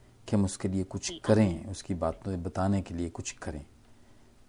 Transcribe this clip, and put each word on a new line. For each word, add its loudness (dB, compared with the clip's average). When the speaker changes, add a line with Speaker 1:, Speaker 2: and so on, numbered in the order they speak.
Speaker 1:
कि 2
हम 6
उसके -2
लिए 2
कुछ -6
Speaker 2:
जी, -10
Speaker 1:
करें, 6
Speaker 2:
आमीन। -8
Speaker 1:
उसकी -4
बातों -2
बताने 0
के -8
लिए -2
कुछ -10
करें। -10